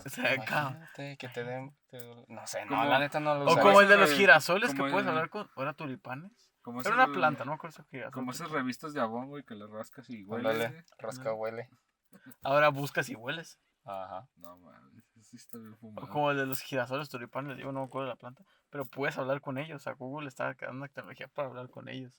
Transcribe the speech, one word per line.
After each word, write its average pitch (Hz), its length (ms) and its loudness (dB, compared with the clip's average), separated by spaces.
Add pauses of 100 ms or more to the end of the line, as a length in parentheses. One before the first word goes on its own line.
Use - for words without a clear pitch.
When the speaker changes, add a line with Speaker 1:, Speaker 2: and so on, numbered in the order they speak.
Speaker 1:
O - 40 -10
sea, 135 240 -2
acá. 135 280 -2 (100)
Speaker 2:
imagínate 139 480 -14
que 123 100 -12
te 120 160 -10
den, 127 320 -10 (140)
te, 127 80 -18 (300)
no 107 180 -16
sé, 101 180 -8
no, 101 60 -12
Speaker 3:
Como 117 160 0
Speaker 2:
la 131 120 4
neta 147 220 -2
no 151 140 0
lo 143 80 -2
Speaker 1:
O - 20 -4
Speaker 2:
usaría. 156 180 6
Speaker 1:
como 202 200 12
el 196 60 10
de 202 60 12
Speaker 3:
Como 202 60 10
Speaker 1:
los 185 120 8
Speaker 3:
ese 143 60 2
Speaker 1:
girasoles 185 520 8
que 277 80 -4
Speaker 3:
como 139 120 0
Speaker 1:
puedes - 160 2
Speaker 3:
el 180 40 0
Speaker 1:
hablar 160 180 0
con, 208 300 -10
era 139 160 -4
tulipanes. 135 760 -12 (120)
Speaker 3:
Como 120 180 -10
Speaker 1:
Era 160 80 -2
Speaker 3:
ese 220 80 2
Speaker 1:
una 214 120 8
Speaker 3:
re-, - 40 -6
Speaker 1:
planta, 151 320 0
no 135 60 -8
me 156 60 -4
acuerdo 160 260 -14
si - 80 -20
girasol. 120 240 -12
Speaker 3:
como 127 180 -8
esas - 180 -10
revistas 147 440 -4
de 139 80 -2
Avon, 117 260 -4
güey, 143 160 -14
que 113 100 -16
le 104 120 -14
rascas 110 420 -14
y 110 160 -14
hueles, 113 260 -6
Speaker 2:
Ándale, 113 200 0
Speaker 3:
güey. 165 140 -18 (120)
Speaker 2:
rasca, 113 320 -10
Speaker 1:
Ándale. 110 80 -2
Speaker 2:
huele. 113 320 -8 (720)
Speaker 1:
Ahora 147 280 6
buscas 143 400 -4
y - 60 -10
hueles. 147 440 -12 (260)
Speaker 2:
Ajá. 95 400 -12 (100)
Speaker 3:
No 85 200 -20
mames, 71 540 -20
eso 110 140 -20
sí - 120 -20
está - 220 -20
bien 110 160 -18
Speaker 1:
O - 20 -20
Speaker 3:
fumado. 113 320 -16
Speaker 1:
como 147 220 0
el 139 80 0
de 135 80 -2
los 131 160 -6
girasoles, 135 480 -6
tulipanes, 131 400 -10
les 127 80 -12
digo, 135 120 -10
no 135 100 -8
me 135 60 -6
acuerdo 131 220 -8
de 117 60 -8
la - 40 -14
planta. 123 240 -18 (280)
Pero 139 160 -8
puedes 147 320 -6
hablar 139 240 -4
con 131 160 -6
ellos, 156 180 -10
o - 80 -18
sea, 120 80 -8
Google 139 340 -10
está 131 280 -8
creando 127 240 -12
una 139 100 -12
tecnología - 400 -16
para 139 200 -6
hablar 127 200 -14
con 123 220 -16
ellos. 127 280 -14